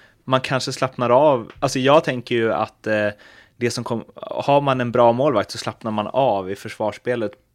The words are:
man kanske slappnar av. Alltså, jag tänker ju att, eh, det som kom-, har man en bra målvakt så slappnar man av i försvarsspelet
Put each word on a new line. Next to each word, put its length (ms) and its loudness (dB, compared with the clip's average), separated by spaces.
man 180 0
kanske 320 -4
slappnar 360 -2
av. 500 4
Alltså, 200 -2
jag 240 4
tänker 320 -4
ju 180 0
att, 340 -6
eh, 220 0
det 140 -2
som 120 -8
kom-, 220 -6
har 460 0
man 200 0
en 100 -4
bra 200 6
målvakt 400 0
så 60 -12
slappnar 340 -8
man 160 -4
av 440 0
i 40 -6
försvarsspelet 760 -6